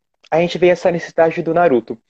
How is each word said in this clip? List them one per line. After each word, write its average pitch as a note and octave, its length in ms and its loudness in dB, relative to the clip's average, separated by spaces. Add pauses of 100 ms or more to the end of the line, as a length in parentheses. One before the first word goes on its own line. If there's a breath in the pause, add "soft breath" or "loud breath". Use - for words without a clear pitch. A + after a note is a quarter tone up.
(320)
a D#3 100 0
gente F3 160 -4
vê F3 120 2
essa F3+ 220 0
necessidade E3 500 -2
do D#3+ 120 -4
Naruto. C#3+ 440 0 (120)